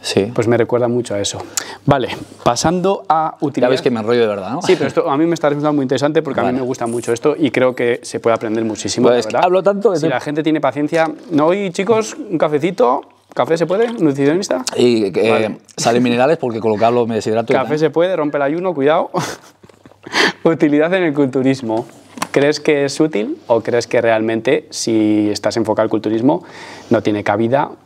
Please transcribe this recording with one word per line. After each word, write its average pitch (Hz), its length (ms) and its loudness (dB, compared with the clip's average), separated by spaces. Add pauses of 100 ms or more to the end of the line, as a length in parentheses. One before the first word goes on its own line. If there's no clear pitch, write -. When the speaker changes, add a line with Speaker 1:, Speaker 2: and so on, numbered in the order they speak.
Speaker 1:
sí. 101 340 -2
Speaker 2:
Pues 110 140 0
me 120 80 4
recuerda 117 320 0
mucho 120 260 -4
a 101 40 -4
eso. 101 220 -6 (440)
Vale, 135 240 2 (340)
pasando 175 680 0
a 160 320 0
Speaker 1:
Ya 160 60 -2
Speaker 2:
utilidades. 127 300 0
Speaker 1:
ves 127 40 -4
que 143 80 2
me 117 120 -4
enrollo 117 200 0
de 113 60 4
verdad, 101 240 -4
¿no? 151 100 -6
Speaker 2:
Sí, 185 140 4
pero 147 140 -2
esto 165 200 -2
a 139 80 0
mí 156 80 2
me 170 80 0
está 156 160 -2
resultando 147 280 0
muy 139 60 2
interesante 139 380 0
porque 131 200 -4
a - 20 0
mí 98 60 0
Speaker 1:
Vale. 123 100 -2
Speaker 2:
me 131 60 -4
gusta 123 200 -6
mucho 117 280 -4
esto 143 260 0
y 147 120 2
creo 127 220 2
que 120 300 -2
se - 160 -10
puede 113 160 2
aprender 113 300 -4
muchísimo, 107 420 -2
Speaker 1:
Pues 120 80 6
Speaker 2:
la 123 60 2
Speaker 1:
es 117 60 -2
que - 60 -8
Speaker 2:
verdad. 175 120 2
Speaker 1:
hablo 185 180 2
tanto 202 280 2
que 180 40 0
Speaker 2:
Si 151 80 -2
Speaker 1:
te 160 60 2
Speaker 2:
la 127 100 -2
gente 147 240 -4
tiene 156 180 0
paciencia, 151 480 0 (220)
no, 156 220 2
y 202 180 -4
chicos, 214 440 0 (140)
un 180 80 -2
cafecito. 175 640 0 (320)
¿Café 135 240 0
se 165 100 0
puede, 226 260 0
nutricionista? 160 720 0 (120)
Speaker 1:
Y, 120 300 4 (120)
eh, 107 140 4
Speaker 2:
Vale. 110 260 0 (200)
Speaker 1:
salen 120 260 2
minerales 123 340 2
porque 117 220 -4
con 110 120 0
lo 104 60 0
que 113 80 2
hablo 120 220 4
me 117 80 -4
deshidrato 113 380 0
y - 20 4
Speaker 2:
Café 127 140 0
Speaker 1:
tal. 151 100 -2
Speaker 2:
se 156 120 2
puede, 180 240 0
rompe 151 220 -2
el 143 60 0
ayuno, 175 300 -2
cuidado. 147 400 2
<laughs> - 1300 -6
Utilidad 156 500 2
en 190 100 2
el 156 100 0
culturismo. 131 720 0 (460)
¿Crees 147 280 2
que 143 260 2
es 139 140 -6
útil 202 380 -2 (100)
o 117 140 4
crees 120 260 -2
que 120 140 0
realmente, 113 680 0
si 107 640 0
estás 104 260 -2
enfocado 110 260 0
al 110 60 0
culturismo, 113 540 0 (460)
no 113 120 2
tiene 104 220 -2
cabida 113 480 0 (140)